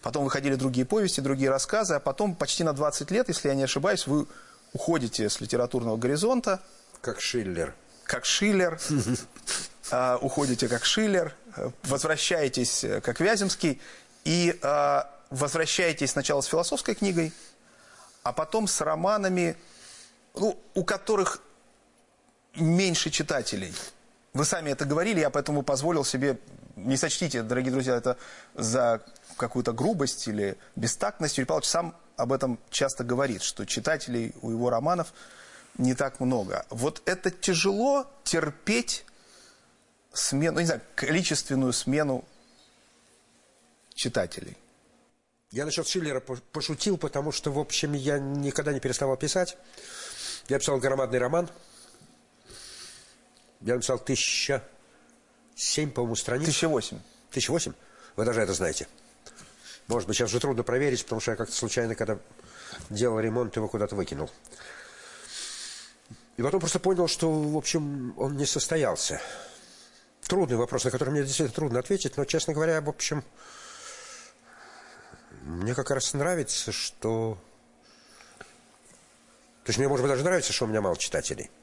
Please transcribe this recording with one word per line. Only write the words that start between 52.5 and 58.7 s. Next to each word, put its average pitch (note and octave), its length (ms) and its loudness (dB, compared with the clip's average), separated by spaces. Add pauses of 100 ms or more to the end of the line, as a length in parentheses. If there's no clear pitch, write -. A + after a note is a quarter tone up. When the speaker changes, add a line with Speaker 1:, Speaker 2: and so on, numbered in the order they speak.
Speaker 2:
Я A2+ 140 2
написал B2 240 0
тысяча - 640 0 (920)
семь, - 360 -2
по-моему, A#2 240 0
страниц. C3 320 -2
Speaker 1:
Тысяча D#3+ 200 2
восемь. C#3 320 0 (320)
Speaker 2:
Тысяча B2+ 200 -2
восемь? D#3+ 220 0 (420)
Вы G#2+ 100 0
даже A#2 160 2
это G2 120 2
знаете. E2+ 340 -2 (1000)